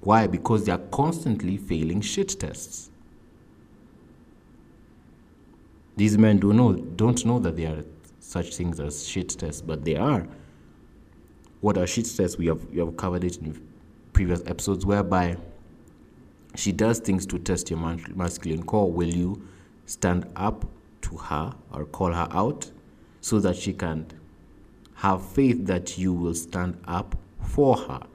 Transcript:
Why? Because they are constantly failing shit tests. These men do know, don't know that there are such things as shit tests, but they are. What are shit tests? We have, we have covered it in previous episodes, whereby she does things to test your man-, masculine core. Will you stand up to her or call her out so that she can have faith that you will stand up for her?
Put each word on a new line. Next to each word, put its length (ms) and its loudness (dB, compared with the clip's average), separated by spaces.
Why? 260 6
Because 380 0
they 80 2
are 60 0
constantly 760 -2
failing 440 -2
shit 400 -4
tests. 500 -10
These 200 6
men 220 8
do 140 6
know, 220 8
don't 500 0
know 160 2
that 160 -2
there 220 -4
are 60 -10
such 340 -6
things 260 -4
as 260 -8
shit 240 -6
tests, 300 -8
but 240 -6
they 120 0
are. 300 0
What 160 4
are 100 2
shit 180 -2
tests? 220 0
We 80 0
have, 200 0
we 120 -6
have 180 -2
covered 280 -2
it 140 -4
in 220 -10
previous 340 4
episodes, 400 -2
whereby 520 2
she 180 -2
does 260 4
things 280 0
to 120 -4
test 320 -2
your 80 -2
man-, 360 -6
masculine 480 -4
core. 300 2
Will 160 0
you 400 -2
stand 400 0
up 300 -2
to 140 -6
her 380 -6
or 140 -6
call 260 -2
her 180 -2
out 400 -2
so 200 2
that 160 2
she 160 -6
can 340 -6
have 320 0
faith 400 2
that 320 -2
you 140 0
will 220 -2
stand 520 -4
up 300 -4
for 360 4
her? 260 -8